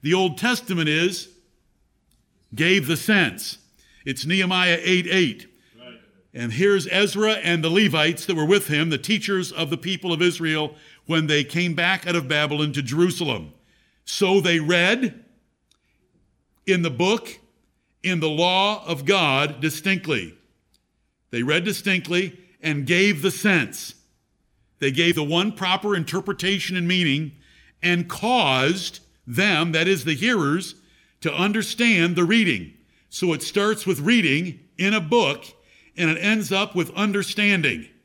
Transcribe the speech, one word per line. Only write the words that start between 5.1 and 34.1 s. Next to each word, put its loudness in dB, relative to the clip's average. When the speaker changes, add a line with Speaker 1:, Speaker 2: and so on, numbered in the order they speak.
Speaker 1:
eight. 0
Speaker 2:
Right. -20
Speaker 1:
And -8
here's 2
Ezra 0
and 0
the 0
Levites 2
that -2
were 0
with 2
him, 0
the 0
teachers -2
of -6
the -2
people -6
of 0
Israel, -2
when 0
they 2
came -2
back 0
out -2
of -2
Babylon 0
to -2
Jerusalem. -2
"So 2
they 2
read 0
in 2
the 0
book, -2
in 0
the 0
law 0
of -6
God 2
distinctly." -2
They -4
read 0
distinctly -2
and -2
gave 2
the 0
sense. -2
They 0
gave 2
the -2
one 0
proper -2
interpretation -4
and -2
meaning 0
and 0
caused 0
them, 2
that 2
is 2
the 0
hearers, 0
to -4
understand 2
the 4
reading. 0
So -2
it -4
starts -2
with 0
reading 0